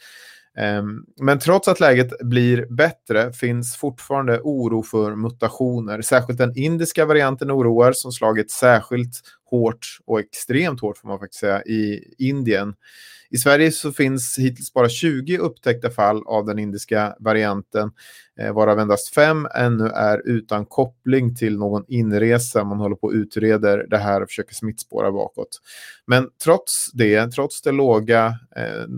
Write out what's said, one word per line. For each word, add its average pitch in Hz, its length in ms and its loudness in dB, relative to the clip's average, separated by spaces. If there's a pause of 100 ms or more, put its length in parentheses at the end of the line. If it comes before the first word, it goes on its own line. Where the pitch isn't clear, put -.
(580)
Ehm, 104 480 -4 (160)
men 139 180 2
trots 190 280 2
att 190 120 2
läget 127 400 4
blir 123 500 2
bättre 120 640 0
finns 120 420 -4
fortfarande 131 680 -2
oro 117 400 -2
för 107 320 -2
mutationer. 113 840 -4
Särskilt 131 360 0
den 120 200 0
indiska 160 480 0
varianten 139 460 0
oroar, 120 420 4
som 127 180 -8
slagit 110 400 0
särskilt 123 720 2 (280)
hårt 117 560 -2
och 110 140 0
extremt 135 640 -4
hårt, 104 160 -6
får - 100 -20
man 98 120 -8
faktiskt 98 200 -16
säga, 101 240 -2
i 107 540 -4
Indien. 117 560 -2 (560)
I - 80 -6
Sverige 143 340 4
så 156 200 -6
finns 135 480 -2
hittills 131 340 -4
bara 120 160 4
tjugo 147 480 -2
upptäckta 123 520 -2
fall 107 380 0
av 107 180 -2
den 107 140 -4
indiska 104 600 -4
varianten, 107 720 -2 (480)
eh, 107 140 -4
varav 107 260 4
endast 104 340 0
fem 151 420 2
ännu 120 320 0
är 107 380 0
utan 107 400 -2
koppling 127 720 -2
till 107 220 -2
någon 101 300 -2
inresa. 117 760 0
Man 101 160 -6
håller 101 160 -2
på 107 120 -4
och 107 60 -2
utreder 107 760 0
det 107 80 2
här 98 240 0
och 95 80 -6
försöker - 260 -10
smittspåra 107 560 -6
bakåt. - 500 -8 (460)
Men 127 200 2 (160)
trots - 500 0
det, 113 380 2
trots 143 300 -4
det 143 100 0
låga, 113 540 4 (300)
eh, 107 420 -8